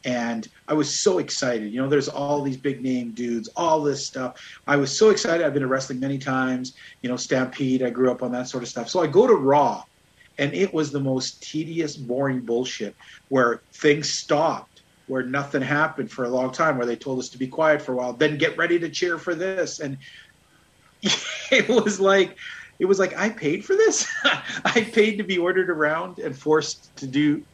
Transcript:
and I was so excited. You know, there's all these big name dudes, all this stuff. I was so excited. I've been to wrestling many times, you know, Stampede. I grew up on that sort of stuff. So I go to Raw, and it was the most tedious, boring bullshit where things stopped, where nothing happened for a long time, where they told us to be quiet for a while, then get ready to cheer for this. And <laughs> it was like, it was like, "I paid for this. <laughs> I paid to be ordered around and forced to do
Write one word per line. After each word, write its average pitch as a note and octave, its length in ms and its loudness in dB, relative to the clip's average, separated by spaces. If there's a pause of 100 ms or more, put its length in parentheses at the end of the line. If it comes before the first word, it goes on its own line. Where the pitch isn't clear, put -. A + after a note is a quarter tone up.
and A#2 420 -4 (220)
I D3+ 40 0
was D3+ 240 0
so F#3 220 2
excited. A#2 540 -4
You B2+ 80 -2
know, C#3 80 -2
there's C#3 180 2
all C#3+ 340 -2
these C3+ 160 -4
big B2+ 240 -4
name B2 300 -2
dudes, A#2 460 -6
all D#3 240 2
this C#3+ 260 -2
stuff. B2+ 320 -8 (280)
I C#3+ 100 4
was C3+ 200 0
so A3 120 8
excited. E3+ 360 2
I've C#3 80 2
been C#3 100 2
to B2+ 40 0
wrestling C3 320 -2
many C#3 180 -2
times, B2+ 560 -2 (280)
you B2 80 -4
know, B2 80 -2
Stampede. B2+ 680 0
I B2 60 0
grew B2 200 2
up A#2+ 140 -2
on B2 80 -4
that B2+ 160 -4
sort B2 160 -6
of A#2 60 -10
stuff. A#2 200 -8
So F3+ 120 0
I D#3+ 60 2
go G3 200 6
to A3+ 80 8
Raw, C#3 480 4 (540)
and C#3+ 160 0
it F#3+ 200 0
was D3+ 180 0
the C#3+ 100 -2
most C3 420 -2
tedious, D#3 540 -6
boring C3 420 -2
bullshit A#2 560 -4 (340)
where A#2+ 320 2 (120)
things D3 360 2
stopped, - 720 -2 (260)
where C3 160 -4
nothing C3+ 380 -2
happened D3 480 -2
for B2 160 -4
a A#2+ 40 -2
long B2+ 220 0
time, D#3 260 0
where A#2+ 100 0
they A#2+ 80 -2
told C3 240 -6
us B2 100 -8
to - 80 -20
be C3 100 -4
quiet D3+ 340 2
for C3 120 -4
a - 20 0
while, B2 180 -2
then D3+ 240 2
get D#3+ 200 0
ready E3+ 220 2
to E3 100 -4
cheer F3 300 -2
for F3 160 -4
this. F3+ 440 -4
And C#3 180 -8 (580)
<laughs> - 480 -20
it - 640 0
was G#3 320 2
like, G3 380 4 (420)
it F#3 60 2
was F#3+ 120 4
like, - 180 0
"I G#3 140 -2
paid F#3 340 -4
for F#4+ 120 0
this. G#4+ 400 2
<laughs> - 80 -8 (420)
I A3+ 160 2
paid G#3+ 360 2
to G#3 60 -4
be F#3 140 -2
ordered F3+ 320 2
around D#3 480 -2
and C#3+ 180 -8
forced - 600 0
to C#3 80 -10
do D3 380 0 (100)